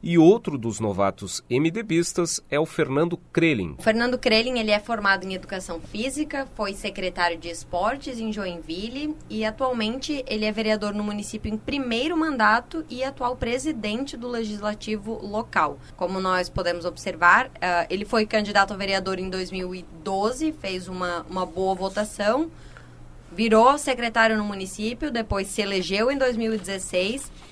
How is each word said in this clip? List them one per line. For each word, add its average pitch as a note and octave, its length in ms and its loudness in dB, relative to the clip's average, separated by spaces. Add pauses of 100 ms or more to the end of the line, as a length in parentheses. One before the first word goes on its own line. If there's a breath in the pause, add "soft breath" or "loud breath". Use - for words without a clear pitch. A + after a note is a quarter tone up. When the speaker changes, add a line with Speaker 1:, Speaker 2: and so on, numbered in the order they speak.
Speaker 1:
e E3+ 160 4
outro E3+ 400 8
dos A2+ 220 -4
novatos G2 680 0
M C#3 220 4
D G#3+ 140 -4
Bistas E3+ 680 0
é C#3+ 100 2
o D#3 60 2
Fernando D#3 500 0 (160)
Krelin. A2 460 2
Speaker 2:
O - 60 -14
Fernando A#3 340 2
Krelin, B3 400 2
ele G#3+ 140 0
é G#3 80 4
formado G3+ 460 0
em F#3+ 100 -4
Educação F3+ 440 -8
Física, C4+ 760 -4
foi G3+ 180 -4
secretário F#3 640 -2
de E3+ 120 -10
Esportes A3+ 720 -4
em A3 140 -4
Joinville G#3 840 -6 (140)
e G#3+ 160 -4
atualmente B3+ 840 -2
ele G#3+ 180 -2
é G#3+ 60 0
vereador G#3+ 440 0
no G#3 80 -2
município G#3 500 -6
em A3 40 -4
primeiro C4 600 0
mandato C4 720 2
e B3 140 -4
atual C4 320 -4
presidente B3 840 -4
do A#3 100 -8
Legislativo G#3+ 960 -4
local. G3+ 540 0 (180 loud breath)
Como F#3 240 -2
nós F#3 300 2
podemos F3 340 -2
observar, F3 680 4 (100)
eh, F3 280 2
ele G3 160 -2
foi G#3+ 200 2
candidato G#3 480 2
a G3 40 -8
vereador F#3+ 420 -2
em F#3 100 -4
dois F#3 220 -4
mil F#3 240 -6
e F3+ 100 -12 (180)
doze, A3+ 480 0
fez F#3 380 -6
uma, F3+ 400 -4
uma F#3 160 -2
boa F#3+ 300 0
votação, G#3 760 0 (800 loud breath)
virou A3+ 460 6
secretário A#3 600 2
no G#3+ 60 0
município, G#3 680 -4
depois G#3+ 380 -2
se - 140 -4
elegeu G3 500 2
em C#4+ 60 0
dois B3+ 180 2
mil A3+ 180 0
e A3 40 0
dezesseis F#3+ 720 -2 (200 loud breath)